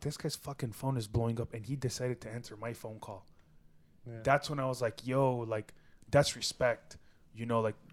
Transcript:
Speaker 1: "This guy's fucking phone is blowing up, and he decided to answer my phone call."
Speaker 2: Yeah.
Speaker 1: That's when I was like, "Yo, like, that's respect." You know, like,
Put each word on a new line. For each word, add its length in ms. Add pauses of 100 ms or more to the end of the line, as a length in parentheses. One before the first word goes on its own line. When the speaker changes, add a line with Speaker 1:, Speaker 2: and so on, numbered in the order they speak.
Speaker 1:
"This 160
guy's 200
fucking 360
phone 240
is 120
blowing 320
up, 140
and 120
he 80
decided 460
to 100
answer 260
my 160
phone 280
call." 260 (800)
Speaker 2:
Yeah. 160
Speaker 1:
That's 280
when 100
I 60
was 160
like, 240
"Yo, 320
like, 340 (380)
that's 260
respect." 600 (380)
You 120
know, 140
like, 140 (180)